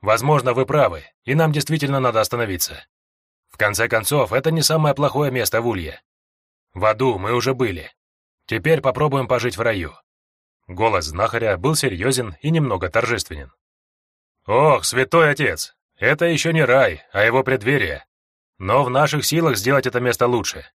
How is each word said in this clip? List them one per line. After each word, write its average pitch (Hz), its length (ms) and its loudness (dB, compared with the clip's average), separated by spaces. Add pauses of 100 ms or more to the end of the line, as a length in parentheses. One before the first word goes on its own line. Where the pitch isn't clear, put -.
Возможно, 123 500 2
вы 127 140 0
правы, 117 380 0 (200)
и 123 100 -2
нам 156 180 2
действительно 143 480 -2
надо 117 200 0
остановиться. 107 640 -4 (680)
В - 20 -20
конце 107 320 0
концов, 117 440 0
это 131 180 0
не 160 120 -2
самое 156 340 2
плохое 143 340 0
место 113 320 -2
в 120 60 -2
Улье. 87 340 -6 (720)
В 95 140 -8
аду 110 340 0
мы 104 140 -2
уже 123 200 0
были. 101 380 -6 (540)
Теперь 113 340 0
попробуем 135 480 0
пожить 120 280 -2
в - 40 -8
раю". 104 340 -4 (720)
Голос 95 380 -2
знахаря 101 520 -2
был 135 200 0
серьезен 117 640 -2
и 147 100 -4
немного 113 400 0
торжественен. 110 600 -4 (920)
"Ох, 131 400 2
святой 147 460 2
отец, 123 460 -4 (200)
это 147 280 0
еще 165 260 0
не 160 140 2
рай, 120 480 4
а 101 100 2
его 120 220 4
преддверие. 120 600 -2 (540)
Но 107 240 2
в 131 80 0
наших 143 340 2
силах 160 320 2
сделать 127 300 2
это 123 140 -2
место 123 260 2
лучше. 117 400 -2 (120)